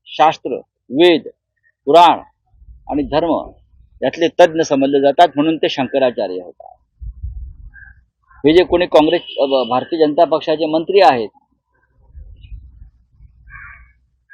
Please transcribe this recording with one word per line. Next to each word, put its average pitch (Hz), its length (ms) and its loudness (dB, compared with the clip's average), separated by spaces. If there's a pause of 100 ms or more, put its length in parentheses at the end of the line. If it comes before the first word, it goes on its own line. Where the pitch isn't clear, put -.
शास्त्र, 151 500 -2 (340)
वेद, 160 380 2 (560)
पुराण 156 340 4 (720)
आणि 143 120 -4
धर्म 147 480 -4 (520)
यातले 156 260 -2
तज्ञ 165 320 2
समजले 139 400 0
जातात, 139 360 2
म्हणून 156 200 0
ते 170 120 -4
शंकराचार्य 117 760 -4
होतात. - 300 -20 (1600)
हे 151 200 2
जे 180 80 6
कोणी 175 220 -2
काँग्रेस, 165 340 2
अ, - 240 -6
ब-, 131 240 0
भारतीय 131 380 -2
जनता 151 180 2
पक्षाचे 156 420 -2
मंत्री 165 340 0
आहेत, 127 280 2 (3000)